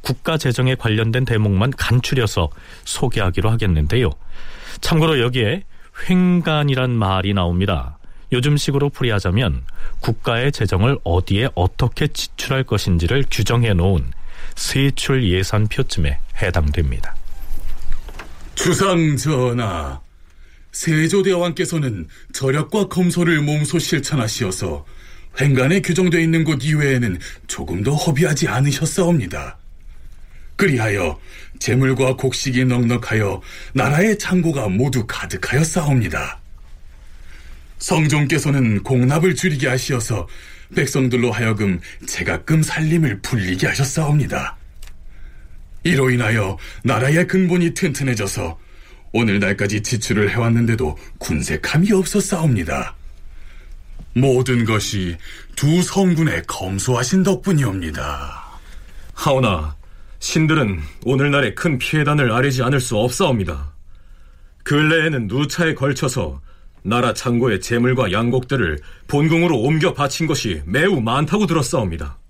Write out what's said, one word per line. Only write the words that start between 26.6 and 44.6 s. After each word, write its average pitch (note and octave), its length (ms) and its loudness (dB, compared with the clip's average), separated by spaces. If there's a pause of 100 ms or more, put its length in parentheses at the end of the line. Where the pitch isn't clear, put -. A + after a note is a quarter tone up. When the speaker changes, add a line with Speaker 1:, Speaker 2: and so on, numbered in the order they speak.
Speaker 2:
이외에는 C3+ 560 2 (280)
조금도 G#2 480 -2
허비하지 D#3 520 2
않으셨사옵니다. C#3 1080 0 (1000)
그리하여 A2 600 0 (420)
재물과 C3 580 2
곡식이 B2+ 480 0
넉넉하여 A#2 760 0 (320)
나라의 D#3 440 4
창고가 D#3+ 500 0
모두 A#2 400 0
가득하였사옵니다. C#3+ 1300 0 (1400)
성종께서는 C#3+ 1080 2
공납을 C#3 520 2
줄이게 C#3+ 320 0
하시어서 B2 600 -2 (480)
백성들로 B2+ 560 2
하여금 G#2 480 0 (280)
제각금 D3+ 560 0
살림을 D#3 580 0
불리게 F#2 460 -2
하셨사옵니다. C#3+ 920 0 (1300)